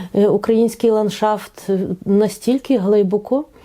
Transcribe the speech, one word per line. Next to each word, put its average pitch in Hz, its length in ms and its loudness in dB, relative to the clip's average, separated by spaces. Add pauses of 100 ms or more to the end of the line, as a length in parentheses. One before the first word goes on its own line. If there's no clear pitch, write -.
(160)
е, 202 120 4
український 226 640 0
ландшафт 214 800 -2 (360)
настільки 226 720 0
глибоко, 208 680 0 (200)